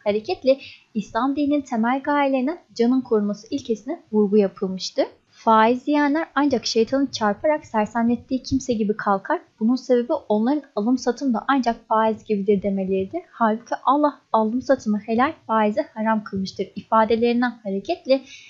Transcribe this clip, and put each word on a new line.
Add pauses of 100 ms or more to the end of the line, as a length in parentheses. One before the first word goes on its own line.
hareketle (340)
İslam
dininin
temel
gayelerinden (160)
canın
korunması
ilkesine (120)
vurgu
yapılmıştır. (260)
"Faiz
yiyenler
ancak
şeytanın
çarparak
sersemlettiği
kimse
gibi
kalkar. (180)
Bunun
sebebi
onların (140)
alım
satım
da
ancak
faiz
gibidir
demeleridir. (100)
Halbuki (100)
Allah (140)
alım
satımı
helal, (140)
faizi (120)
haram
kılmıştır"
ifadelerinden
hareketle (280)